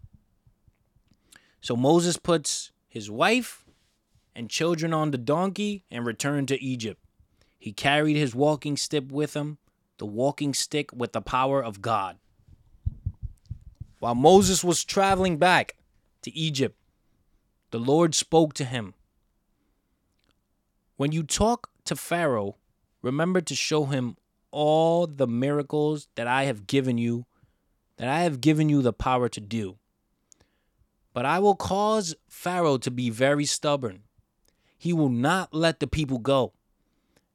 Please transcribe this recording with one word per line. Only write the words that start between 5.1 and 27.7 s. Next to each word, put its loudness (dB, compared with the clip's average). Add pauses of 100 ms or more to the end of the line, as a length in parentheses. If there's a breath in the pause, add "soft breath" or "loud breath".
the -2
donkey -2
and -8
returned -2
to -2
Egypt. -8 (580)
He -12
carried 0
his -2
walking 0
stick -4
with -6
him, -6 (400)
the -12
walking -2
stick -6
with -6
the -4
power 0
of -10
God. -4 (1800)
While -2
Moses 6
was 0
traveling 2
back, 4 (480)
to -14
Egypt. -2 (960)
The -6
Lord 2
spoke 2
to -6
him. -8 (2000)
When -2
you -2
talk 0 (140)
to -6
Pharaoh, -2 (460)
remember 0
to -8
show -2
him -4 (340)
all 2
the -2
miracles -2
that -6
I 0
have -4
given 2
you, -2 (720)